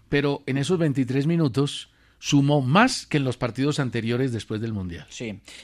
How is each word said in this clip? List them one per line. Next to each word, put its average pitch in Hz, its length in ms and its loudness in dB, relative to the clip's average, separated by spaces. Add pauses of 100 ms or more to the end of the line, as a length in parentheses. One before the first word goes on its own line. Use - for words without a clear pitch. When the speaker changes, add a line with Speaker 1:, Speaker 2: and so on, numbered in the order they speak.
Speaker 1:
pero 143 360 0
en 135 120 -2
esos 160 220 0
veintitrés 135 480 0
minutos 143 640 0 (300)
sumó 143 420 4
más 190 460 2
que 156 100 0
en 139 60 0
los 127 140 -2
partidos 131 420 -2
anteriores 120 520 0
después 110 300 -6
del 113 120 -4
Mundial. 87 360 -8
Speaker 2:
Sí. 104 300 -10 (240)